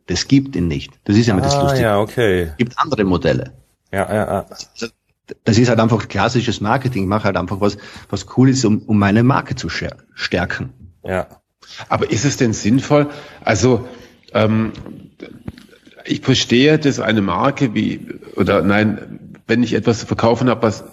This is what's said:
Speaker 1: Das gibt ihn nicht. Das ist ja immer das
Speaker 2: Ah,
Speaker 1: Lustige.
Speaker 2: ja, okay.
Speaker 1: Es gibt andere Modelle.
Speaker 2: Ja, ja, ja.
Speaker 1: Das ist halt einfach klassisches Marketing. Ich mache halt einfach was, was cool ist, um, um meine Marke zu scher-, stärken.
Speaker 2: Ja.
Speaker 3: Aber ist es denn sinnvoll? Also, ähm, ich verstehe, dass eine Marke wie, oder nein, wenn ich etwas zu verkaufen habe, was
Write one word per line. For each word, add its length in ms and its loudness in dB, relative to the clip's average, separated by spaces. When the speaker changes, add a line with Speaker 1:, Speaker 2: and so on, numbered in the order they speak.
Speaker 1:
Das 220 -4
gibt 280 2
ihn 120 0
nicht. 240 -6
Das 120 2
ist 100 4
ja 80 2
immer 80 2
das 140 2
Speaker 2:
Ah, 80 0
Speaker 1:
Lustige. 180 2
Speaker 2:
ja, 160 2
okay. 440 0
Speaker 1:
Es 40 -18
gibt 220 -4
andere 260 0
Modelle. 480 0
Speaker 2:
Ja, 160 -2
ja, 240 -2
ja. 140 -4
Speaker 1:
Das 140 2
ist 100 6
halt 100 2
einfach 300 2
klassisches 540 -2
Marketing. 400 -2
Ich 60 -4
mache 160 0
halt 120 0
einfach 240 -6
was, 160 0
was 180 -8
cool 100 6
ist, 160 2
um, 160 2
um 180 0
meine 260 4
Marke 320 0
zu 120 -8
scher-, 280 -8
stärken. 580 -6
Speaker 2:
Ja. 220 -4
Speaker 3:
Aber 200 -2
ist 140 -2
es 140 0
denn 160 2
sinnvoll? 540 2
Also, 420 2
ähm, 380 0
ich 180 -4
verstehe, 560 4
dass 220 0
eine 220 2
Marke 520 0
wie, 340 -2
oder 260 2
nein, 580 0
wenn 160 2
ich 120 -2
etwas 260 0
zu 60 -12
verkaufen 420 0
habe, 140 0
was 300 0